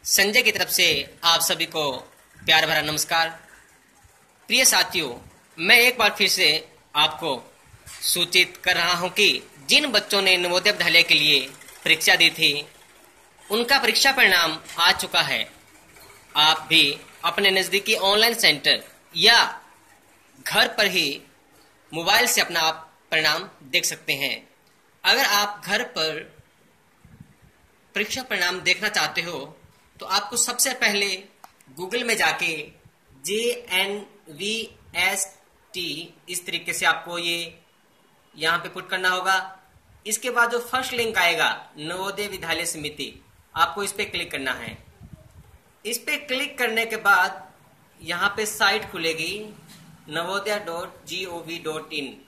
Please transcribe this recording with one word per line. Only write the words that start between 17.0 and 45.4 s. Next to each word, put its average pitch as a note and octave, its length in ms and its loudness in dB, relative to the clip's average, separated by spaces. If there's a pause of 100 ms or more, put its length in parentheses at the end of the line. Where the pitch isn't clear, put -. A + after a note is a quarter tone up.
अपने F#3+ 280 2
नज़दीकी F#3+ 440 0
ऑनलाइन G#3 380 2
सेंटर D3+ 500 0 (340)
या F#3+ 460 4 (840)
घर A#3 200 2
पर G#3+ 200 0
ही D#3+ 340 -2 (720)
मोबाइल G3 340 2
से G#3 140 2
अपना E3+ 180 -2
आप D#3+ 340 -2 (180)
परिणाम D#3+ 380 0 (140)
देख D#3+ 220 -2
सकते D3+ 280 -4
हैं। C3+ 360 -4 (540)
अगर A#3 220 4
आप G#3 400 0
घर G#3+ 180 -2
पर D#3 360 -4 (1800)
परीक्षा G#3+ 280 -4
परिणाम F#3 360 -2
देखना F3+ 300 -2
चाहते E3 320 -2
हो, D3+ 360 -10 (420)
तो - 60 -14
आपको G3+ 320 -2
सबसे A#3+ 360 0
पहले G3+ 500 -2 (560)
Google G#3+ 240 -6
में A3 140 -2
जाके E3 380 -2 (680)
जेएनवीएसटी, G3+ 1400 -4 (1700)
इस F3+ 160 -8
तरीके E3+ 280 -6
से F3+ 120 -4
आपको E3+ 320 0
ये E3+ 420 -6 (760)
यहाँ D#3+ 220 0
पे F3 120 -6
put F3+ 200 -12
करना F#3 200 0
होगा। F#3 500 0 (460)
इसके A3 240 -4
बाद A#3 220 4
जो A#3+ 80 0
first B3+ 340 -4
link A3+ 240 -2
आएगा, D#3 600 2
नवोदय F#3+ 500 -6
विद्यालय E3 380 -4
समिति, D3 580 -8 (320)
आपको E3+ 280 0
इस G3 80 -4
पे G#3 140 -6
क्लिक F3 260 -8
करना C3+ 220 -4
है। A#2 240 -10 (1080)